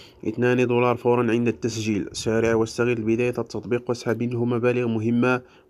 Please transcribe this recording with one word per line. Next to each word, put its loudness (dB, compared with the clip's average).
اثنان 2
دولار 2
فورا 2
عند 2
التسجيل. -2
سارع 0
واستغل 0
بداية 0
التطبيق -4
واسحب -2
منه -2
مبالغ 0
مهمة 2